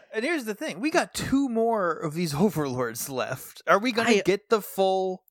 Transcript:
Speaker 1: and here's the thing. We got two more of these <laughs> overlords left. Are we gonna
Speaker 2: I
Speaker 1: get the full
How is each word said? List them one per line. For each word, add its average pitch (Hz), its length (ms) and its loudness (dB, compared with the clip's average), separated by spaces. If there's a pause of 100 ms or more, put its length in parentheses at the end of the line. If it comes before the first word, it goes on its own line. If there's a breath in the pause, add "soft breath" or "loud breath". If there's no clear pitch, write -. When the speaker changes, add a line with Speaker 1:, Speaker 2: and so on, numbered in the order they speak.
(140)
Speaker 1:
and 220 100 -2
here's 302 200 -2
the 214 100 -6
thing. 180 240 -8
We 254 140 -2
got 226 220 0
two 269 340 0
more 226 420 2
of 151 240 -4
these 165 200 -2
<laughs> - 20 -2
overlords 135 760 0
left. 123 560 -6
Are 180 140 6
we 247 100 0
gonna 226 200 0
Speaker 2:
I 208 140 4
Speaker 1:
get 196 260 0
the 214 120 2
full 190 680 0